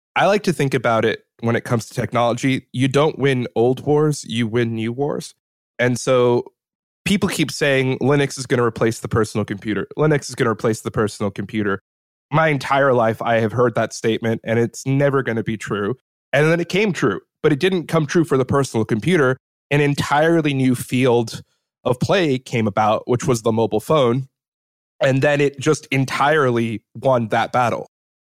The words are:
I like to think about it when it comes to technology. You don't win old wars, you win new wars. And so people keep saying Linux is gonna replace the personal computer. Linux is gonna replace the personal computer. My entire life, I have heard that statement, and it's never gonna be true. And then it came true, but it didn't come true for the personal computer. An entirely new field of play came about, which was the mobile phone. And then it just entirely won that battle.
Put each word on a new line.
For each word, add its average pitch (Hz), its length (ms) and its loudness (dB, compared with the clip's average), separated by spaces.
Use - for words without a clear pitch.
I 147 100 2
like 196 180 2
to - 100 0
think 139 200 -2
about 117 320 0
it - 180 -2
when 117 140 0
it - 80 -2
comes 117 240 -4
to - 60 -20
technology. 120 800 -2
You 131 140 0
don't 143 300 0
win 127 380 0
old 123 300 0
wars, 147 420 0
you 117 200 -2
win 117 260 -2
new 113 180 -4
wars. 139 440 -6
And 123 220 0
so 123 520 2
people 196 240 0
keep 143 220 -2
saying 131 480 0
Linux 139 380 0
is 131 80 -10
gonna 123 180 0
replace 113 360 0
the - 80 -12
personal 107 380 0
computer. 101 420 -6
Linux 147 320 0
is 127 60 -14
gonna 117 160 0
replace - 300 -2
the 110 100 -8
personal 107 400 -4
computer. 101 480 -6
My 160 180 2
entire 139 440 2
life, 113 280 0
I 117 180 2
have 110 120 0
heard 123 240 0
that 113 180 -2
statement, 113 500 -2
and 113 160 0
it's - 260 -4
never 139 380 0
gonna 113 200 -4
be 110 140 -6
true. 104 380 -4
And 151 180 4
then 170 80 2
it 170 100 -4
came 202 220 0
true, 117 300 -2
but 151 100 2
it 139 80 0
didn't 180 280 0
come 165 180 0
true 165 200 2
for 139 120 0
the 131 80 2
personal 131 400 0
computer. 131 520 0
An 143 100 2
entirely 147 720 2
new 131 220 2
field 120 680 0
of 127 160 -2
play 160 400 0
came 110 280 -2
about, 107 400 0
which 123 180 -2
was 117 180 0
the 113 80 2
mobile 113 280 0
phone. 135 480 0
And 135 220 2
then 147 180 2
it 139 200 0
just 147 280 0
entirely 131 960 0
won 120 360 0
that 113 220 0
battle. 117 360 0